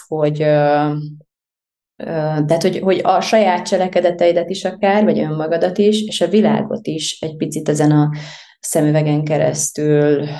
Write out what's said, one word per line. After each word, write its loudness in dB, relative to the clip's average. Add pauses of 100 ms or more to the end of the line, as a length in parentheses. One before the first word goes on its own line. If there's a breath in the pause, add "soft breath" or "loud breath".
hogy, -2
ö, 2 (1040)
ö, -14 (420)
tehát, 0
hogy, 0
hogy 0
a 2
saját 2
cselekedeteidet 2
is -8
akár, 2
vagy 2
önmagadat -2
is, 2
és -8
a 2
világot 0
is -6
egy -8
picit -4
ezen 2
a 4 (500 loud breath)
szemüvegen 0
keresztül, 0 (120 loud breath)